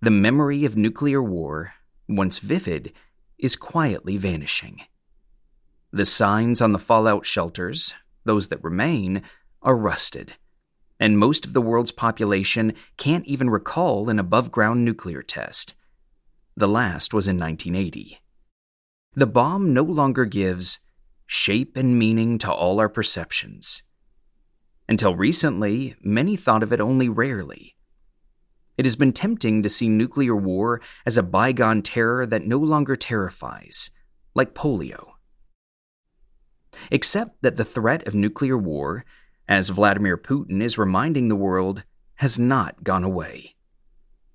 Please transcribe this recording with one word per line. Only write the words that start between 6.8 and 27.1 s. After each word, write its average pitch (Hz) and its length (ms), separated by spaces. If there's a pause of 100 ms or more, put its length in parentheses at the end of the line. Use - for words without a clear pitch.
shelters, 92 720 (320)
those 107 220
that - 140
remain, 95 600 (400)
are 131 120
rusted, - 600 (640)
and 107 180
most 127 260
of - 80
the 127 100
world's 117 300
population 110 800 (220)
can't 165 300
even 131 240
recall 110 580
an 110 100
above-ground 113 640
nuclear 92 380
test. - 520 (800)
The 104 120
last 104 460
was 98 140
in 92 80
nineteen 85 400
eighty. 82 440 (920)
The 135 120
bomb 147 460
no 127 100
longer 143 420
gives 92 560 (460)
shape - 500
and 127 220
meaning 113 400
to 98 140
all 92 280
our 107 80
perceptions. - 920 (1080)
Until 101 260
recently, 113 840
many 135 360
thought 110 260
of 110 100
it 113 80
only 127 280
rarely. 107 680 (1000)